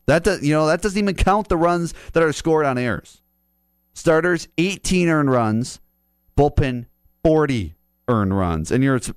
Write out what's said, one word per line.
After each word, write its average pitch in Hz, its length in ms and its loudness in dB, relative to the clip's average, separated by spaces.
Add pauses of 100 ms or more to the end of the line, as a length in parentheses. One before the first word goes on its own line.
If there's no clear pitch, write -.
That 160 180 2
does, 190 200 -2
you 143 100 0
know, 156 140 0
that 160 160 0
doesn't 202 160 -4
even 202 160 -2
count 202 340 0
the 185 80 0
runs 170 380 0 (180)
that 165 100 2
are 156 120 2
scored 156 320 0
on 131 100 -2
errors. 123 460 -6 (720)
Starters, 165 540 0 (100)
eighteen 180 500 0
earned 151 220 2
runs. 117 500 0 (560)
Bullpen, 135 480 0 (380)
forty 143 520 2 (320)
earned 101 300 2
runs. 85 340 -2
And 127 140 2
you're, 131 160 0 (160)